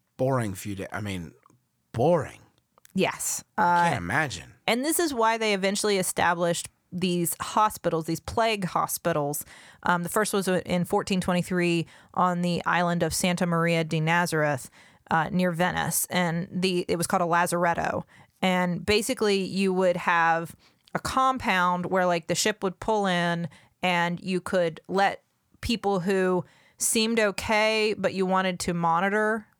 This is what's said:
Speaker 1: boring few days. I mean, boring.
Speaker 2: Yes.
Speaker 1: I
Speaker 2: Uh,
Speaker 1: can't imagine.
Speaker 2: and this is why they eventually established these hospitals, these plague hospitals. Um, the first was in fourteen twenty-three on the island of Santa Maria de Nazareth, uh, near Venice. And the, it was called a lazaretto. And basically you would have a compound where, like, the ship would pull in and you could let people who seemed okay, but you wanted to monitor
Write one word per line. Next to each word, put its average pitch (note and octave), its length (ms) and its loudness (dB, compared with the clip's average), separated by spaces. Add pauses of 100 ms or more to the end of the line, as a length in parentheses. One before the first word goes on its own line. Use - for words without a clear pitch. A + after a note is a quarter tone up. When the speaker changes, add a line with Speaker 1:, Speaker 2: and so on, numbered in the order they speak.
(180)
Speaker 1:
boring B2+ 360 0
few G2+ 220 -8
days. F#2+ 160 -10
I F#2+ 100 -8
mean, F#2+ 300 -8 (640)
boring. C#3+ 460 0 (540)
Speaker 2:
Yes. - 500 -4 (140)
Speaker 1:
I A3 40 0
Speaker 2:
Uh, F3 280 4
Speaker 1:
can't C#3 80 0
imagine. F#2+ 560 -4 (140)
Speaker 2:
and A#3+ 180 0
this D#4+ 140 0
is E4 140 0
why A3+ 240 2
they A3 160 0
eventually G3 440 0
established F3 720 0 (220)
these F3 500 -2
hospitals, E3+ 640 0
these E3 140 -4
plague A3 460 -2
hospitals. D#3 800 -2 (380)
Um, F3 220 0
the E3+ 60 -6
first G#3+ 240 0
was F#3+ 140 0
in F3+ 380 0
fourteen F#3+ 360 0
twenty-three F3 680 0 (260)
on F3 300 0
the F3 220 0
island E3+ 360 2
of D#3+ 140 0
Santa F3+ 320 0
Maria E3 360 2
de D#3+ 160 -2
Nazareth, D#3 720 0 (400)
uh, D#3+ 220 2
near F3+ 200 2
Venice. D#3+ 600 0
And E3+ 400 0
the, F3+ 360 0
it F3 100 0
was E3+ 100 -2
called F#3 160 2
a - 20 2
lazaretto. E3+ 800 0 (400)
And F3+ 420 0
basically G#3 560 2
you F#3+ 320 0
would F3+ 240 2
have E3 580 2 (380)
a - 60 -4
compound F#3 880 0
where, F3+ 180 2
like, F3 220 0
the F3 80 0
ship G#3 260 0
would F#3+ 180 -4
pull G#3+ 280 0
in E3+ 400 0 (340)
and F3 400 0
you F#3 180 -2
could E3+ 480 -2
let F#3+ 360 0 (380)
people G3+ 400 0
who F#3 440 0 (320)
seemed A3+ 420 0
okay, G#3+ 800 0
but F#3 160 -2
you F#3+ 120 0
wanted F#3 340 0
to - 140 -2
monitor G3 720 0 (120)